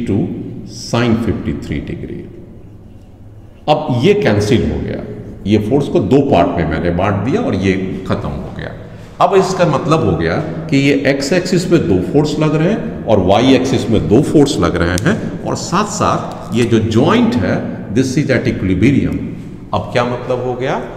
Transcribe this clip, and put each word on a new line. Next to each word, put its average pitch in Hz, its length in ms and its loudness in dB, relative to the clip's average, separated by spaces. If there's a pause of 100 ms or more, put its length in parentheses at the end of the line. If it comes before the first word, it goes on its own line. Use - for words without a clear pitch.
टू - 100 0 (540)
sine 117 440 0 (100)
फिफ्टी - 360 -4
थ्री - 260 -6
degree। - 380 -10 (1400)
अब 151 180 0 (160)
ये 196 100 6
कैंसिल 104 580 2
हो 73 100 -2
गया, - 200 -6 (460)
ये 107 100 4 (120)
फोर्स 143 180 2
को 180 120 0 (120)
दो 135 80 6 (100)
पार्ट - 280 2
में 82 120 0
मैंने 82 280 0
बांट 101 180 0 (100)
दिया 175 160 0
और 135 140 -2
ये 95 180 0 (340)
खत्म 98 220 -4
हो - 280 -8
गया। - 140 -10 (500)
अब 180 140 4
इसका 185 320 2
मतलब 151 380 0
हो 95 120 2
गया 82 180 0 (340)
कि 143 100 2
ये 143 140 4 (160)
एक्स 139 240 -2
एक्सिस 175 380 0
में 165 160 6
दो 95 120 2 (120)
फोर्स 147 280 2
लग 156 160 2
रहे 156 160 2
हैं - 340 -6
और 107 220 4
वाई 120 280 6
एक्सिस 113 340 0
में 95 200 2
दो 113 140 6
फोर्स - 360 4
लग 85 220 0
रहे 87 140 0 (100)
हैं - 400 -2
और - 100 -4
साथ-साथ - 1000 -4
ये 117 100 2
जो 113 140 2 (120)
जॉइंट 180 440 4
है, 98 220 0 (380)
this - 240 0
is 127 120 0
at 120 160 0
equilibrium। 101 680 2 (560)
अब - 200 -4
क्या 123 120 2
मतलब 123 400 -4
हो 127 80 -2
गया 135 240 -4 (200)